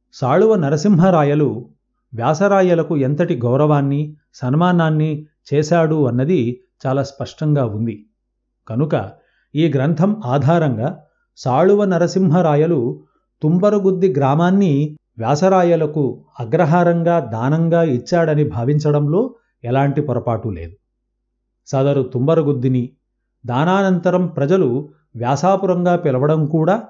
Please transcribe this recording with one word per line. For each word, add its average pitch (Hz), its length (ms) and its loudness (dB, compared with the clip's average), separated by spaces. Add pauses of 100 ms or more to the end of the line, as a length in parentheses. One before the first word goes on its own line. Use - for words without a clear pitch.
(120)
సాళువ 185 420 2
నరసింహరాయలు 151 1120 2 (460)
వ్యాసరాయలకు 165 800 0
ఎంతటి 151 380 0
గౌరవాన్ని, 143 800 0 (180)
సన్మానాన్ని 156 920 0 (280)
చేశాడు 156 520 2
అన్నది 123 540 -2 (260)
చాలా 135 160 0
స్పష్టంగా 147 640 -4
ఉంది. 110 420 -6 (640)
కనుక 120 420 -2 (440)
ఈ 160 140 2
గ్రంథం 151 560 0
ఆధారంగా 135 800 0 (340)
సాళువ 185 480 2
నరసింహరాయలు 170 960 2 (640)
తుంబరుగుద్ది 185 720 2
గ్రామాన్ని 151 800 0 (220)
వ్యాసరాయలకు 156 1040 0 (160)
అగ్రహారంగా 170 800 2
దానంగా 151 600 0
ఇచ్చాడని 151 640 0
భావించడంలో 147 920 -2 (300)
ఎలాంటి 135 380 -2
పొరపాటు 120 460 -4
లేదు. 85 280 -10 (880)
సదరు 139 360 0
తుంబరుగుద్దిని 131 880 0 (560)
దానానంతరం 180 800 0
ప్రజలు 143 600 0 (280)
వ్యాసాపురంగా 180 800 0
పిలవడం 151 500 0
కూడా 165 440 0